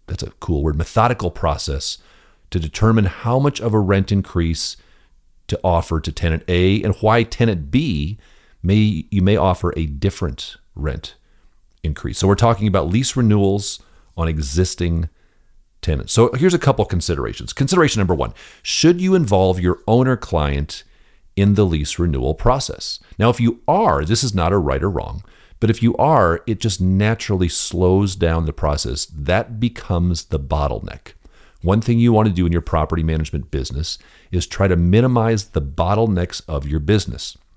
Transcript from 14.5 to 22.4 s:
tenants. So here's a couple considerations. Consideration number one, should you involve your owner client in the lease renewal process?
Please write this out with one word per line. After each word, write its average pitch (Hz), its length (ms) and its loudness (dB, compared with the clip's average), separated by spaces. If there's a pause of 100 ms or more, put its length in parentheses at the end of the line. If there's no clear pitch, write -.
tenants. - 320 -4
So 120 200 4
here's 170 220 2
a 175 60 -2
couple 120 240 0
considerations. 69 680 -4
Consideration 151 480 0
number 95 140 2
one, 64 200 -4 (280)
should 175 380 2
you 185 160 2
involve 95 440 2
your 90 260 0
owner 127 300 4
client 73 680 -2 (540)
in 101 180 4
the 101 100 4
lease 80 340 -2
renewal 71 360 0
process? - 640 -2 (180)